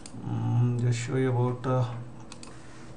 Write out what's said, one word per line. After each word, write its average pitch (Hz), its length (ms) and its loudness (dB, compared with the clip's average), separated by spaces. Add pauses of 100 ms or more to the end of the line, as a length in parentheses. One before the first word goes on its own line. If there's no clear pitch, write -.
(280)
mm, 117 520 4
just 120 180 4
show - 160 -4
you 131 160 4
about, 123 340 2
uh, 127 200 4 (1120)